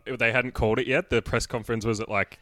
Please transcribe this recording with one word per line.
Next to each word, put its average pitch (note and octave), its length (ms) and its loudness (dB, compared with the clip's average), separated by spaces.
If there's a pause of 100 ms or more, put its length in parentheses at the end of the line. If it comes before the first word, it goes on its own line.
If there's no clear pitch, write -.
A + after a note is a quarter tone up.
they A#2+ 260 0
hadn't B2 200 0
called A2+ 260 2
it C3 80 0
yet. C#3+ 240 0
The A#2 100 4
press - 260 -2
conference A2+ 380 -4
was A2 160 0
at, A2 80 -6
like, G2+ 340 -2